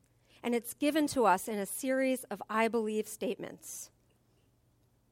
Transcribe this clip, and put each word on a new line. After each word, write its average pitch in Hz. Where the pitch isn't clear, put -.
and 240
it's -
given 294
to 262
us 190
in 220
a 196
series 262
of 202
I 220
believe 214
statements. -